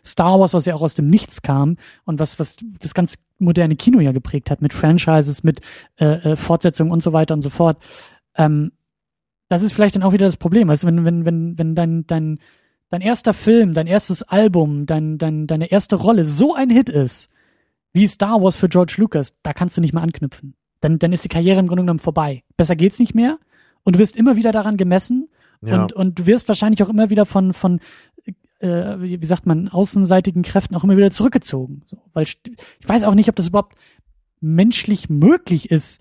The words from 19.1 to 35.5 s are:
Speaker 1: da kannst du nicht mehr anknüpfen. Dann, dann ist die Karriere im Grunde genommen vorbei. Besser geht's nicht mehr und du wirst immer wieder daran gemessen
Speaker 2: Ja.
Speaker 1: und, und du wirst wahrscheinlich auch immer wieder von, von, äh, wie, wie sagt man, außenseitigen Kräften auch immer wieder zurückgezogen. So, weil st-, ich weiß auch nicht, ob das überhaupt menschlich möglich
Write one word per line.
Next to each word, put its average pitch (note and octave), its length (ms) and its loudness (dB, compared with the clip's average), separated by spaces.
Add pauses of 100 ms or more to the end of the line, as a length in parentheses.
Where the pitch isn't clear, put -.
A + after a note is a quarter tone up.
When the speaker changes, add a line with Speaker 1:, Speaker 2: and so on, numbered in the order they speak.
Speaker 1:
da D3 120 -6
kannst F3+ 240 -4
du - 20 0
nicht D3+ 140 0
mehr E3 80 -2
anknüpfen. D3 520 -8 (260)
Dann, D#3 180 0
dann E3+ 140 0
ist F3 120 -4
die - 40 -10
Karriere F3+ 300 2
im F#3 80 2
Grunde F3+ 160 -2
genommen E3+ 160 -2
vorbei. D3 460 -4 (120)
Besser E3+ 200 0
geht's F#3 220 0
nicht A#3+ 160 0
mehr B3 240 0 (440)
und F3+ 140 2
du - 20 6
wirst G#3+ 180 2
immer A3+ 200 2
wieder A3+ 160 0
daran G#3+ 240 -2
gemessen F#3+ 520 -2 (340)
Speaker 2:
Ja. F3+ 200 0
Speaker 1:
und, F3+ 120 -4
und F#3 260 -2
du E3+ 60 -4
wirst A#3 200 2
wahrscheinlich G#3+ 380 0
auch F#3 60 0
immer G#3+ 200 2
wieder G#3 160 2
von, F#3+ 280 0
von, F3+ 260 -2 (800)
äh, F3+ 400 -4
wie, F3+ 220 -8
wie D#3+ 40 -8
sagt F3 200 -2
man, E3+ 220 0
außenseitigen F#3 760 0
Kräften - 340 -4
auch D#3+ 80 -2
immer G3 120 4
wieder G3 140 6
zurückgezogen. C#3+ 760 -4
So, - 100 -20 (160)
weil D#3 140 -2
st-, - 260 -18 (260)
ich - 100 -10
weiß A3 160 2
auch G3+ 100 2
nicht, G#3 160 4
ob - 40 -4
das F3 140 -4
überhaupt G3+ 280 -4 (640)
menschlich F#3+ 680 0
möglich E3 600 2